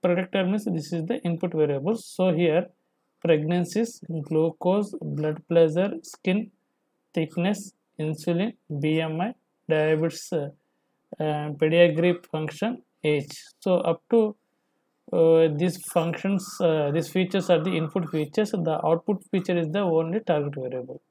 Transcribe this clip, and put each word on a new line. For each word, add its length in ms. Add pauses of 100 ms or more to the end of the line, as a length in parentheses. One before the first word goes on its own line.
Predictor 400
means 220
this 260
is 140
the 160
input 320
variables. 520
So 280
here 340 (540)
pregnancies, 800 (200)
glucose, 800
blood 480
pressure, 420 (120)
skin 460 (640)
thickness, 600 (260)
insulin, 540 (260)
B 220
M 180
I, 140 (340)
diabetes, 640
uh, 160 (760)
uh, 280 (100)
pedigree 560 (160)
function, 500 (220)
age. 260 (300)
So 200
up 220 (100)
to, 260 (760)
uh, 420
these 220 (120)
functions, 600 (140)
uh, 300
these 180
features 400
are 120
the 100
input 380
features. 420
The 340
output 440
feature 280
is 120
the 100
only 420
target 340
variable. 560